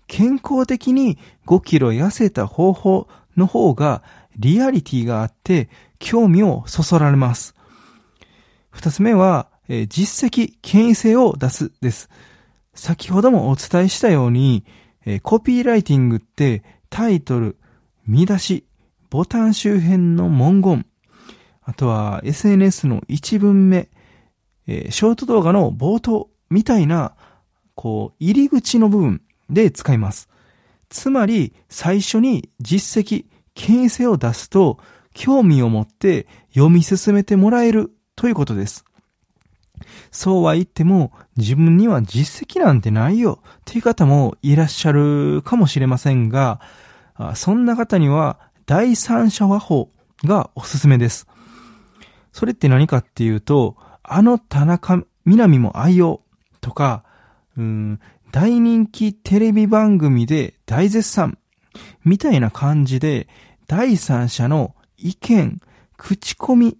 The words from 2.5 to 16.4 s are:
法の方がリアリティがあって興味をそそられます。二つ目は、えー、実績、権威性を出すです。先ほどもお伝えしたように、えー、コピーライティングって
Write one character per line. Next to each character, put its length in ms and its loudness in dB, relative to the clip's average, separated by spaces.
法 360 -2
の 100 2
方 280 2
が 280 -2
リ 200 2
ア 100 0
リ 120 -2
テ 140 -8
ィ 80 -2
が 180 -4
あ 40 -4
っ 60 -10
て 360 -4
興 260 0
味 160 4
を 240 -2
そ 160 -6
そ 160 2
ら 100 2
れ 80 2
ま 200 0
す。 180 -14
二 200 -6
つ 120 -2
目 120 2
は、 340 2
え 140 -4
ー、 60 -6
実 440 -4
績、 300 -2
権 260 2
威 80 4
性 180 0
を 220 2
出 140 -4
す 200 -8
で 120 -4
す。 180 -14
先 360 -8
ほ 120 0
ど 80 4
も 200 2
お 60 0
伝 280 -2
え 40 2
し 120 -6
た 100 2
よ 160 2
う 40 0
に、 340 0
え 100 -4
ー、 40 -6
コ 180 0
ピ 220 -2
ー 40 -4
ラ 120 2
イ 80 0
テ 100 0
ィ 60 2
ン 80 0
グ 80 -2
っ 40 -4
て 440 -4